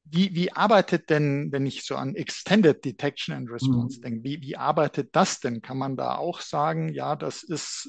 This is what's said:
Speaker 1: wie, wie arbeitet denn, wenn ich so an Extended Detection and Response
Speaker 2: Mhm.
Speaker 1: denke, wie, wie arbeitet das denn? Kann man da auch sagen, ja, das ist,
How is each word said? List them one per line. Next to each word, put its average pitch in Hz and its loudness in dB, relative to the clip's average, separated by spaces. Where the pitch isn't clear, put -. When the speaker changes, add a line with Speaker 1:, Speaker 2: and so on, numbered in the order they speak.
Speaker 1:
wie, 175 2
wie 175 0
arbeitet 180 4
denn, 147 2
wenn 139 0
ich - -6
so 135 -6
an 135 -6
Extended 170 4
Detection 143 -4
and 127 -8
Response 120 0
Speaker 2:
Mhm. - -20
Speaker 1:
denke, 117 -6
wie, 143 -6
wie 135 -10
arbeitet 143 0
das 185 2
denn? 120 -4
Kann 131 -8
man 135 -4
da 127 -2
auch 165 -6
sagen, 160 -2
ja, 139 -4
das 147 -6
ist, - -8